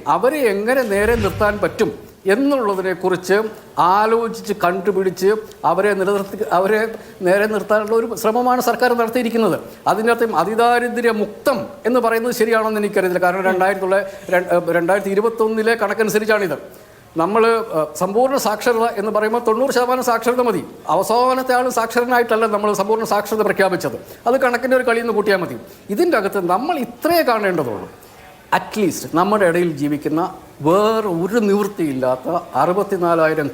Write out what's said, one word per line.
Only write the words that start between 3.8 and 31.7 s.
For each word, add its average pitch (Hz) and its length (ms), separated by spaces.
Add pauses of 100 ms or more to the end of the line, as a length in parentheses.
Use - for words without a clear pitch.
കണ്ടുപിടിച്ച് 190 720 (300)
അവരെ 190 300
നിലനിർത്തി, 196 440 (140)
അവരെ 214 420 (280)
നേരെ 196 240
നിർത്താനുള്ള 214 500
ഒരു 226 180
ശ്രമമാണ് 247 460
സർക്കാർ 240 380
നടത്തിയിരിക്കുന്നത്. 226 640 (260)
അതിനകത്ത് 226 460
അതിദാരിദ്ര്യ 226 800
മുക്തം 208 560 (200)
എന്ന് 247 140
പറയുന്നത് 226 320
ശരിയാണെന്ന് 220 480
എനിക്കറിയില്ല. 185 380
കാരണം 180 240
രണ്ടായിരത്തുള്ള, 190 560 (320)
ര-, 175 400
രണ്ടായിരത്തി 185 400
ഇരുപത്തൊന്നിലെ 220 640
കണക്കനുസരിച്ചാണിത്. 208 840 (580)
നമ്മൾ, 202 300
ഏഹ്, 214 400 (100)
സമ്പൂർണ്ണ 240 400
സാക്ഷരത 226 480
എന്ന് 220 260
പറയുമ്പോൾ 214 280
തൊണ്ണൂറ് 240 320
ശതമാനം 247 320
സാക്ഷരത 240 380
മതി. 214 240 (240)
അവസാനത്തെ 247 640
ആൾ 254 140
സാക്ഷരനായിട്ടല്ല 233 800
നമ്മൾ 208 260
സമ്പൂർണ്ണ 214 320
സാക്ഷരത 208 380
പ്രഖ്യാപിച്ചത്. 185 540 (300)
അത് 254 140
കണക്കിൻ്റെ 247 360
ഒരു 254 80
കളിയിൽ 233 180
നിന്ന് 233 120
കൂട്ടിയാൽ 196 220
മതി. 143 200 (340)
ഇതിൻ്റെ 302 260
അകത്ത് 190 320
നമ്മൾ 277 300
ഇത്രയേ 311 440
കാണേണ്ടതുള്ളൂ. 175 680 (640)
അറ്റ്ലീസ്റ്റ് 175 600
നമ്മുടെ 196 320
ഇടയിൽ 170 300
ജീവിക്കുന്ന 147 580 (280)
വേറെ 214 460
ഒരു 185 300
നിവൃത്തിയില്ലാത്ത 170 1000 (160)